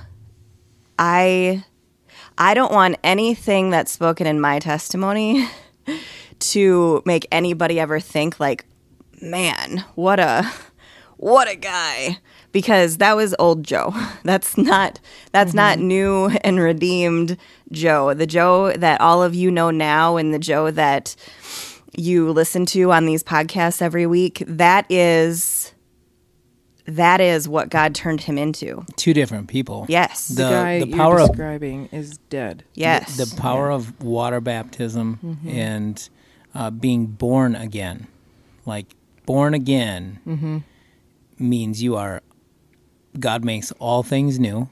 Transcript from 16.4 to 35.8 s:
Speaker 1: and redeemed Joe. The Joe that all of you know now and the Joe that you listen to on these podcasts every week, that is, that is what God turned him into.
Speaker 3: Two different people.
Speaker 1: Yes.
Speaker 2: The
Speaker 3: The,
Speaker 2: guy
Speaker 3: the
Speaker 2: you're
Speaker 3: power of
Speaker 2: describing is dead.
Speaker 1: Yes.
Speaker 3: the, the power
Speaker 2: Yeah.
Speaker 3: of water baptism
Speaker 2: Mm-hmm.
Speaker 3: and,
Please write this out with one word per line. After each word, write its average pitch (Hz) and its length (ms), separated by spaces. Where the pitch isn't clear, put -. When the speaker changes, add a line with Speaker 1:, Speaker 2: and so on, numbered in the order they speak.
Speaker 1:
and 165 180
redeemed 170 760
Joe. 151 420
The 156 140
Joe 180 460
that 165 280
all 170 220
of 170 120
you 180 160
know 170 200
now 156 460
and 156 160
the 151 60
Joe 156 320
that 147 440
you 170 360
listen 165 360
to 185 240
on 165 140
these 160 180
podcasts 170 580
every 170 240
week, 175 420
that 175 440
is, 170 800
that 175 360
is 165 280
what 151 200
God 156 260
turned 160 260
him 147 160
into. 151 480
Speaker 3:
Two 165 160
different 120 340
people. 107 420
Speaker 1:
Yes. - 380
Speaker 2:
The 127 160
Speaker 3:
The, 131 60
Speaker 2:
guy 175 300
Speaker 3:
the 135 100
Speaker 2:
you're 165 80
Speaker 3:
power 165 220
of 151 100
Speaker 2:
describing 147 640
is 151 260
dead. 110 340
Speaker 1:
Yes. 151 420
Speaker 3:
the, 131 80
the 110 160
power 135 280
Speaker 2:
Yeah. 143 80
Speaker 3:
of 120 260
water 120 380
baptism 113 800
Speaker 2:
Mm-hmm. 160 260
Speaker 3:
and, 107 600